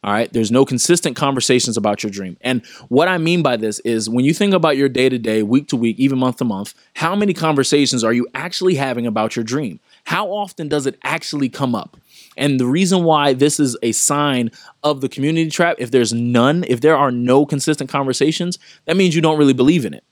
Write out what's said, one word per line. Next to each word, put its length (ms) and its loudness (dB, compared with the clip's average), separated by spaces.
All 80 -2
right. 220 -2
There's 180 0
no 140 6
consistent 500 -2
conversations 640 0
about 260 -2
your 60 -6
dream. 320 -12
And 240 -4
what 180 4
I 120 0
mean 240 0
by 120 2
this 260 -4
is 280 -2
when 160 0
you 80 2
think 200 0
about 220 2
your 140 2
day 200 2
to 100 -2
day, 240 0
week 240 0
to 100 -2
week, 220 -2
even 180 2
month 200 0
to 60 -4
month, 300 -6
how 200 -2
many 180 -2
conversations 720 0
are 80 0
you 220 0
actually 420 -2
having 300 -4
about 300 -2
your 100 -4
dream? 340 -6
How 220 -4
often 400 -8
does 200 -2
it 160 -6
actually 460 -4
come 260 -4
up? 220 -10
And 240 0
the 60 0
reason 380 2
why 300 4
this 260 2
is 240 0
a 80 0
sign 580 0
of 180 0
the 80 -4
community 420 -2
trap, 260 0
if 140 -6
there's 220 2
none, 540 2
if 140 -2
there 140 6
are 160 2
no 340 4
consistent 440 -4
conversations, 680 -2
that 120 0
means 160 4
you 80 2
don't 160 2
really 160 6
believe 320 2
in 80 -8
it. 180 -20